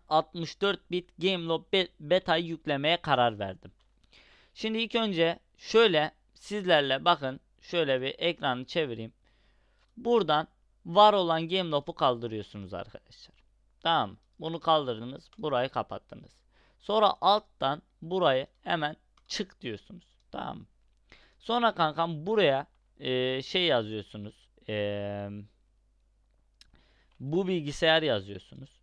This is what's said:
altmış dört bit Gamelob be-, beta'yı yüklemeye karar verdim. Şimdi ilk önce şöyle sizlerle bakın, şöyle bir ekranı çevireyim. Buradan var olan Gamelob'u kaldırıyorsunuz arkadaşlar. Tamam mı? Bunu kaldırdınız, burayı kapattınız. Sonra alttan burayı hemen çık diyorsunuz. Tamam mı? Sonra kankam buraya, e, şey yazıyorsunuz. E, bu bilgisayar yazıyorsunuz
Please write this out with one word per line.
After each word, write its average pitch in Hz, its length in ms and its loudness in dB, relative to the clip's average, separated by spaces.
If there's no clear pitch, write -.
altmış 160 520 -2
dört 202 300 -2
bit 175 280 -6
Gamelob 165 540 -2
be-, 190 160 2
beta'yı 175 460 0
yüklemeye 156 500 -2
karar 123 420 2
verdim. 95 340 -10
Şimdi 220 240 -4
ilk 226 160 -4
önce 170 440 0
şöyle 180 560 4
sizlerle 160 720 0
bakın, 143 360 0
şöyle 139 400 0
bir 135 180 -4
ekranı 139 460 -2
çevireyim. 117 480 -4
Buradan 196 520 2
var 208 280 8
olan 165 360 0
Gamelob'u 170 460 -2
kaldırıyorsunuz 110 800 -4
arkadaşlar. - 600 -14
Tamam 143 300 0
mı? 101 60 -20
Bunu 165 200 -8
kaldırdınız, 131 800 -2
burayı 135 300 -2
kapattınız. - 640 -10
Sonra 208 400 2
alttan 175 600 0
burayı 160 440 0
hemen 160 360 -4
çık - 340 -10
diyorsunuz. - 440 -14
Tamam - 280 -10
mı? - 80 -18
Sonra 233 360 0
kankam 160 520 -2
buraya, 156 400 4
e, 127 420 -2
şey 180 220 -2
yazıyorsunuz. 110 840 -2
E, 101 600 -4
bu 165 280 -2
bilgisayar 160 540 2
yazıyorsunuz 104 680 -4